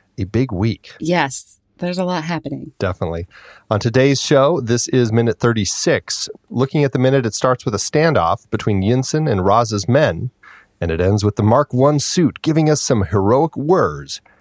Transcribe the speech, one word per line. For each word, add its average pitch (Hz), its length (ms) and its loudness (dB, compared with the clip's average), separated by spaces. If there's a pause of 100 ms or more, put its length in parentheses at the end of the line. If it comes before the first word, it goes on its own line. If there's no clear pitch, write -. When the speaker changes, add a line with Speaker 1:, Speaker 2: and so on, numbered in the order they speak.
(180)
Speaker 1:
a 98 60 -6
big 117 260 -2
week. 104 520 -4
Speaker 2:
Yes, 160 580 -4 (200)
there's 180 180 -6
a 185 80 -2
lot 175 180 -4
happening. 147 560 -8
Speaker 1:
Definitely. 87 480 -6 (420)
On 104 120 0
today's 131 400 2
show, 143 400 2
this 120 260 -2
is 120 240 2
minute 117 300 0
thirty-six. - 880 -2 (200)
Looking 139 360 0
at 127 80 -2
the 127 60 -2
minute, 131 260 2
it 107 80 -4
starts 127 320 0
with 104 100 -2
a 95 40 -4
standoff 104 720 0
between 104 320 -2
Yinsen 131 480 0
and 95 160 0
Raz's 104 440 2
men, 120 420 0 (480)
and 85 100 -4
it 82 120 -2
ends 101 240 2
with 101 100 -2
the 107 80 0
Mark 123 300 2
One 139 260 2
suit - 420 0
giving 156 280 2
us 151 120 0
some 110 220 0
heroic 113 540 2
whirs 113 640 -2 (200)